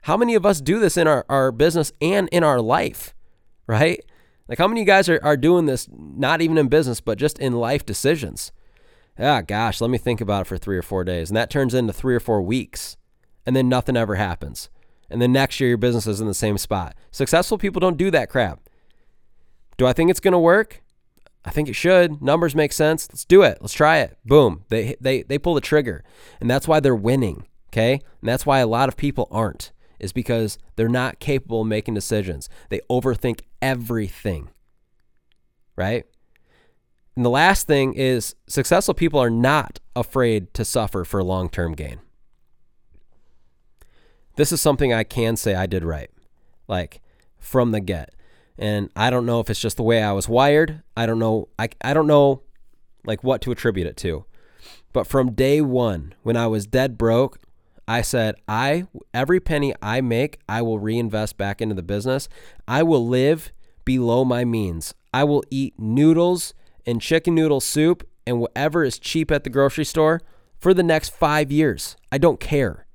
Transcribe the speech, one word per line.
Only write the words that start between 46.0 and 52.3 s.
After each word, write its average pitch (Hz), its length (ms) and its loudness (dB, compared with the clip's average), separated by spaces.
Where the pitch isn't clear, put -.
like, 90 320 -8
from 120 340 0
the 107 80 -2
get. 90 340 -8
And 107 360 -4
I 113 140 0
don't 123 180 0
know 117 140 0
if - 80 -6
it's 107 120 -4
just 110 160 -4
the 117 60 -4
way 113 200 2
I 104 100 0
was 98 160 -4
wired. 147 540 2
I 117 100 -2
don't 113 120 -2
know. 113 300 -2
I, 113 120 -4
I 139 120 -2
don't 156 120 4
know, 143 360 4